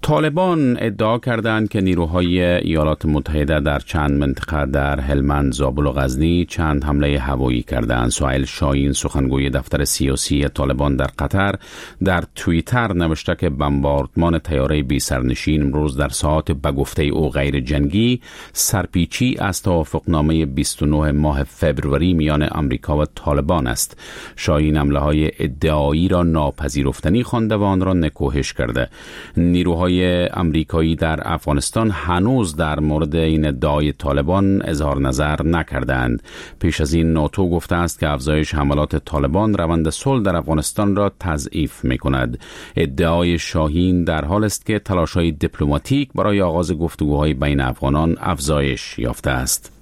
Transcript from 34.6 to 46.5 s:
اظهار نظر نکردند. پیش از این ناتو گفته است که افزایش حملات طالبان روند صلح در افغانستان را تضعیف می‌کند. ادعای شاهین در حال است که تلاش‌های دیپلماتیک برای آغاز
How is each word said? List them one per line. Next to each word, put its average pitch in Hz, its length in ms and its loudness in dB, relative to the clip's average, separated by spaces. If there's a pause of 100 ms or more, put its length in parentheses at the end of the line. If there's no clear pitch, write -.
اظهار 71 360 0
نظر 73 420 0
نکردند. 64 800 0 (360)
پیش 82 220 0
از 73 120 0
این 82 200 4
ناتو 80 360 0
گفته 87 260 0
است 85 240 -2
که 80 100 0
افزایش 73 460 0
حملات 71 400 0
طالبان 78 580 0
روند 82 360 0
صلح 131 340 0
در 95 120 2
افغانستان 80 600 0
را 101 240 2
تضعیف 76 640 -4
می‌کند. 64 540 0 (360)
ادعای 85 640 2
شاهین 85 640 0
در 78 220 -2
حال 101 180 0
است 104 220 -4
که 110 140 0
تلاش‌های 85 520 0
دیپلماتیک 78 840 0
برای 101 260 2
آغاز 85 300 0